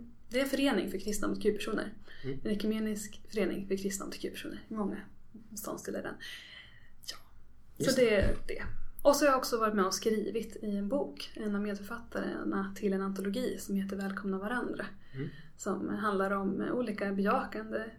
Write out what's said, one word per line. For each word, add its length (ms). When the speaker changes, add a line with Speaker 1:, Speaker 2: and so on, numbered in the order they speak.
Speaker 1:
det 100
är 40
en 60
förening 420
för 60
kristna 300
hbtq-personer. 640
Speaker 2:
Mm. 200
Speaker 1:
En 80
ekumenisk 800
förening 380
för 100
kristna 280
hbtq-personer 640
i 40
många 240
beståndsdelar 680
i 40
den. 120
Ja. 60
Så 60
Speaker 2:
Just 140
Speaker 1:
det 180
är 200
det. 160
Och 120
så 100
har 60
jag 60
också 220
varit 160
med 100
och 80
skrivit 680
i 140
en 140
bok, 460
en 200
av 60
medförfattarna 1160
till 160
en 80
antologi 580
som 160
heter 200
Välkomna 440
varandra. 460
Speaker 2:
Mm. 140
Speaker 1:
Som 320
handlar 420
om 300
olika 400
bejakande, 720